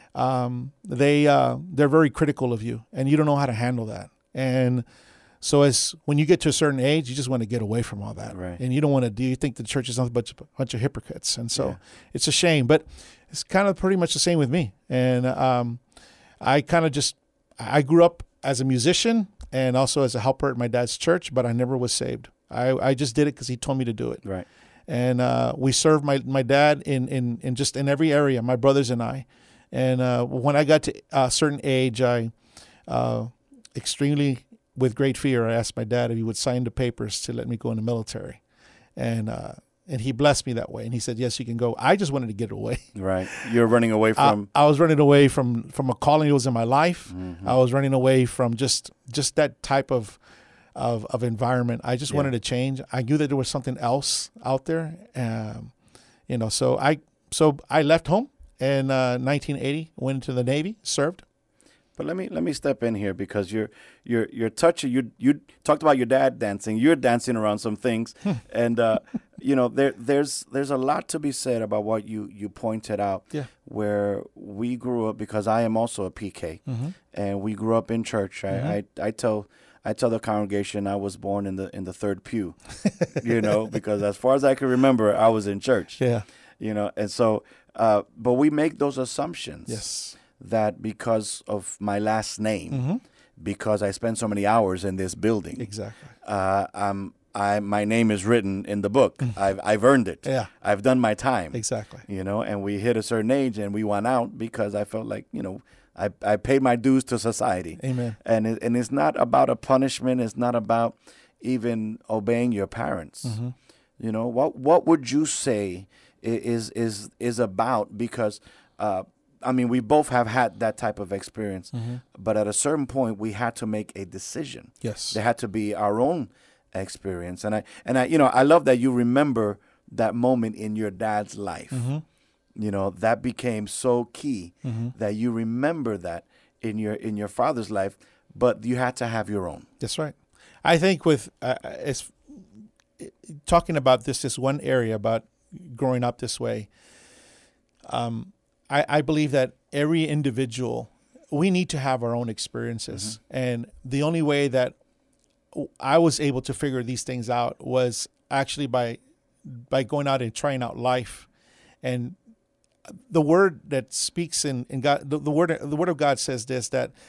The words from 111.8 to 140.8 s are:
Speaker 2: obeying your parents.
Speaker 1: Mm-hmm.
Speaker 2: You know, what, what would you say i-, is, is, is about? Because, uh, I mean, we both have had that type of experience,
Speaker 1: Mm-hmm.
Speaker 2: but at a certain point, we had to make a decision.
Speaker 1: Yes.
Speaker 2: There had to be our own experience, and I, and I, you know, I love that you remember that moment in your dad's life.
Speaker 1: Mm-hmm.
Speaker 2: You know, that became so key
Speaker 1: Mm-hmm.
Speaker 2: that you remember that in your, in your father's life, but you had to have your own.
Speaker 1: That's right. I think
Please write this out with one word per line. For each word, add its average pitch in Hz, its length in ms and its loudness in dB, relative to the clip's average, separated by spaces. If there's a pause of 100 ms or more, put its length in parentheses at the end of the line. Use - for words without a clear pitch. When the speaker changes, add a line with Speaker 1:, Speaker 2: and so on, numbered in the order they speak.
Speaker 2:
obeying 117 440 0
your 98 140 -2
parents. - 580 -6
Speaker 1:
Mm-hmm. 117 240 -6 (500)
Speaker 2:
You 113 140 -4
know, 110 140 -2
what, 123 280 0
what 147 320 4
would 143 240 4
you 151 140 2
say 101 640 -4 (360)
i-, - 40 -6
is, 113 440 -2
is, 107 380 -4 (100)
is 117 200 -4
about? 110 580 0
Because, 110 420 -4 (400)
uh, 95 240 -2 (380)
I 131 120 -2
mean, 127 160 2
we 127 100 2
both 143 300 2
have 123 180 2
had 110 320 0
that 110 180 -2
type 110 220 -4
of 98 140 -8
experience, 98 580 -6
Speaker 1:
Mm-hmm. 120 240 -8 (220)
Speaker 2:
but 107 180 -2
at 107 120 2
a 107 40 -2
certain 143 360 0
point, 120 300 -2
we 107 160 -4
had 117 240 -4
to - 80 -8
make 107 300 -6
a 98 100 -10
decision. 95 640 -12 (100)
Speaker 1:
Yes. - 320 -8
Speaker 2:
There 107 100 -2
had 117 140 2
to 120 100 -6
be 104 260 -4
our 104 280 0
own 143 280 0 (440)
experience, 90 720 -8
and 107 100 -2
I, 107 80 -4 (220)
and 131 120 0
I, 127 80 2
you 160 120 2
know, 147 80 8
I 127 180 6
love 151 220 6
that 131 140 6
you 131 120 2
remember 120 640 2 (360)
that 110 200 0
moment 120 440 0
in 107 180 -6
your 107 160 -4
dad's 104 460 -4
life. 95 340 -10
Speaker 1:
Mm-hmm. 131 280 -4 (640)
Speaker 2:
You 107 100 -4
know, 98 180 -2
that 110 320 0
became 117 460 -4
so 120 440 0
key 101 420 -8 (120)
Speaker 1:
Mm-hmm. 117 320 -4
Speaker 2:
that 104 180 -4
you 117 160 -2
remember 120 640 -2
that 85 280 -10 (360)
in 110 160 -6
your, 107 180 -4
in 107 200 -6
your 104 140 -6
father's 120 420 -2
life, 98 260 -4 (380)
but 113 300 0
you 123 100 -2
had 127 220 -2
to 123 100 -4
have 110 220 -4
your 98 180 -4
own. - 200 -12 (120)
Speaker 1:
That's - 180 -8
right. 151 180 -6 (500)
I 170 120 6
think 175 280 2